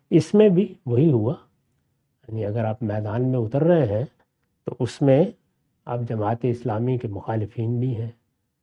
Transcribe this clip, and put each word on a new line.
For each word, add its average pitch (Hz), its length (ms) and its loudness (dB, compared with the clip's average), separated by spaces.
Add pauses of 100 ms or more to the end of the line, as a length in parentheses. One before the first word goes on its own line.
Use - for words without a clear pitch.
(120)
इसमें 208 400 6
भी 185 180 2 (180)
वही 123 220 4
हुआ, 120 240 2 (920)
यानी 110 200 -8
अगर 110 220 -4
आप 110 180 -6
मैदान 107 400 -4
में 127 160 -2
उतर 120 240 -2
रहे 165 240 4
हैं 107 200 -2 (600)
तो - 120 -8
उसमें 139 540 2 (540)
आप 120 160 -6
जमात 113 420 -4
इस्लामी 120 520 -2
के 120 100 -8
मुखालिफिन 113 720 -6
भी 127 140 -4
हैं, 113 200 -8 (500)